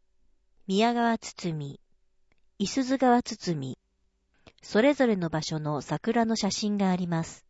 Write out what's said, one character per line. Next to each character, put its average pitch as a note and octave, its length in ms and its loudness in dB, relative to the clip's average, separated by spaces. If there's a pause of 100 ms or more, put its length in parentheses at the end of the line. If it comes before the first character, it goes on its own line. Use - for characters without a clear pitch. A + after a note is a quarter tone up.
(680)
宮 A3 260 2
川 A#3 240 2
堤、 D3 600 -8 (800)
五 G3+ 60 0
十 C4+ 180 0
鈴 C4 140 0
川 B3 260 6
堤。 D3+ 540 -6 (840)
そ - 200 0
れ C#4+ 120 6
ぞ C4 140 2
れ A3 80 2
の E3+ 140 -2
場 D#3+ 120 -4
所 D#3 180 -4
の D3 220 -4
桜 A3+ 440 -2
の A3+ 100 0
写 G3 160 -2
真 G#3 260 -2
が G3 120 2
あ F3+ 60 2
り F3+ 120 -4
ま E3 160 -2
す。 - 260 -16